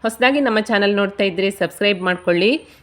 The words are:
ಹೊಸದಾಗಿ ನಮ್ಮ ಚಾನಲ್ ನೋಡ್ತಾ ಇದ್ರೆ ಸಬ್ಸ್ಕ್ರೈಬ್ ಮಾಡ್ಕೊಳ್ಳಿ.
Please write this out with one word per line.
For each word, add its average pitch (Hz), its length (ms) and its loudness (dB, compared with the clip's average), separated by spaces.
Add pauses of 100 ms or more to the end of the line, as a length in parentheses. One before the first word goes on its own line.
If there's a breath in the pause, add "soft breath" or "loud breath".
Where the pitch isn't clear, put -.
ಹೊಸದಾಗಿ 254 380 0
ನಮ್ಮ 220 200 2
ಚಾನಲ್ 202 360 0
ನೋಡ್ತಾ 202 280 -2
ಇದ್ರೆ 190 260 -2
ಸಬ್ಸ್ಕ್ರೈಬ್ 196 520 -2
ಮಾಡ್ಕೊಳ್ಳಿ. 180 480 0 (320 loud breath)